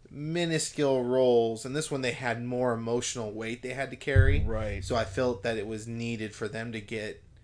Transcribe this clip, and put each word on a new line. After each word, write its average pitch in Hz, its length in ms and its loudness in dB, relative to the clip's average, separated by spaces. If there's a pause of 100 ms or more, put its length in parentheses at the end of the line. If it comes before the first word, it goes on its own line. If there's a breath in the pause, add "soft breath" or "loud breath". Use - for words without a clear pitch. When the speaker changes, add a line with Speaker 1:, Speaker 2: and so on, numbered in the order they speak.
(120)
Speaker 1:
minuscule 151 920 0
roles, 120 600 4
and 127 80 -6
this 151 160 -4
one, 139 120 -2
they 127 100 0
had 117 320 -4
more 123 300 0
emotional 117 580 -2
weight 110 300 -8
they 123 120 -8
had 135 160 -6
to 135 60 -10
carry. 139 460 6
Speaker 2:
Right. 107 420 -2
Speaker 1:
So 120 140 0
I 113 80 2
felt 120 380 0
that 117 140 -2
it 101 80 -4
was 110 220 -8
needed 113 480 -6
for 110 140 -6
them 113 240 -8
to 110 80 -6
get 107 420 -8 (200 soft breath)